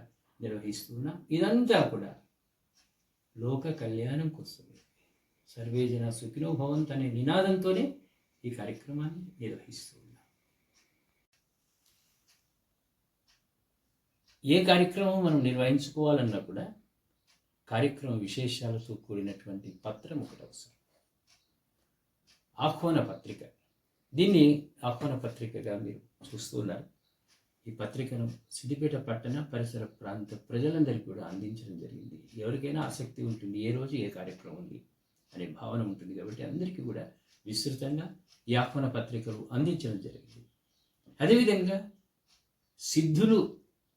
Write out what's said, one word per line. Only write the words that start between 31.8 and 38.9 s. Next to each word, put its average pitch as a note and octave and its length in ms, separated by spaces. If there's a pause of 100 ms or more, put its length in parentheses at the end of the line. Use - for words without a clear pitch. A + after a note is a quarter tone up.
జరిగింది. - 340 (260)
ఎవరికైనా C#3 460
ఆసక్తి B2+ 400
ఉంటుంది, G#2 280 (100)
ఏ - 100
రోజు C3+ 180 (100)
ఏ - 20 (100)
కార్యక్రమం - 460
ఉంది - 160 (540)
అనే F2+ 120 (120)
భావన A#2 240 (100)
ఉంటుంది F2+ 280
కాబట్టి A#2+ 300
అందరికీ F3+ 400
కూడా - 140 (420)
విస్తృతంగా C#3 600 (440)
ఈ A#2+ 120
ఆహ్వాన C3+ 260 (100)